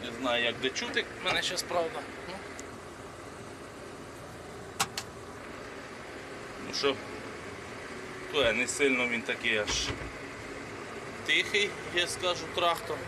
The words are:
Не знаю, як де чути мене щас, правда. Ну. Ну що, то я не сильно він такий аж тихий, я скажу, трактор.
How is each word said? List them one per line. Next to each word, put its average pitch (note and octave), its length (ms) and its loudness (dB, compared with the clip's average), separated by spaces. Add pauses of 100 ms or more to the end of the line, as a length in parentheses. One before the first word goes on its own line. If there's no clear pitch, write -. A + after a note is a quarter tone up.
Не A#2 120 -4
знаю, A#2+ 240 6
як A#2 180 6
де C3 80 4
чути A#3+ 360 2 (200)
мене E3+ 160 4
щас, F3 220 0
правда. E3 360 2 (280)
Ну. F3+ 60 -6 (4000)
Ну - 60 -4
що, C3+ 220 4 (1400)
то C#3+ 120 6
я A2+ 100 8
не A#2 140 4
сильно C3 400 6
він A#2 140 2
такий A#2+ 360 2
аж - 300 4 (1400)
тихий, F3+ 440 6 (260)
я F3 120 4
скажу, F3 380 0 (100)
трактор. E3+ 420 4 (100)